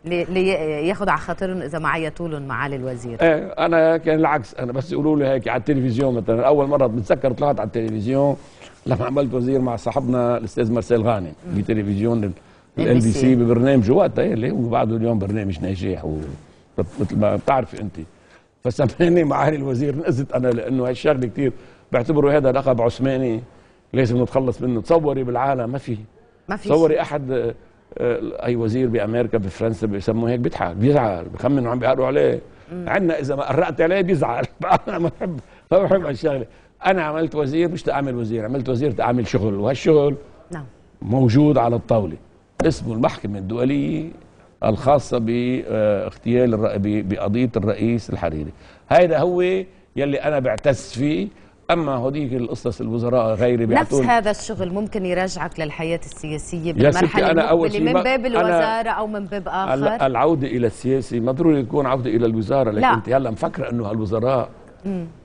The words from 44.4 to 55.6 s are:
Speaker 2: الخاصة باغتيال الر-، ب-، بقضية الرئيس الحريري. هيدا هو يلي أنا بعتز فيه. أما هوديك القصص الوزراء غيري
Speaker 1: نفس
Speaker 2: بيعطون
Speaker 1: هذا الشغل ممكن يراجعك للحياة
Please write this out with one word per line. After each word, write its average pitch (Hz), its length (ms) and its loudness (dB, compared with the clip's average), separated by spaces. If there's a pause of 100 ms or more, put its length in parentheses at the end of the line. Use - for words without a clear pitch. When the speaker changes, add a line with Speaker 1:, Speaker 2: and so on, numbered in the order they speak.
Speaker 2:
الخاصة 123 540 2
باغتيال 117 1400 0
الر-، 104 240 0
ب-، 104 320 0
بقضية 107 480 0
الرئيس 107 520 0
الحريري. 80 420 -4 (380)
هيدا 160 300 6
هو 180 220 2 (540)
يلي 139 220 0
أنا 147 220 0
بعتز 127 520 0
فيه. 151 360 -2 (440)
أما 151 240 0
هوديك 135 380 -4
القصص 120 480 -4
الوزراء 113 540 0
غيري 120 300 2
Speaker 1:
نفس 110 80 0
Speaker 2:
بيعطون 139 320 2
Speaker 1:
هذا 226 260 2
الشغل 190 420 -6
ممكن 202 320 -4
يراجعك 180 540 -4
للحياة 165 460 -4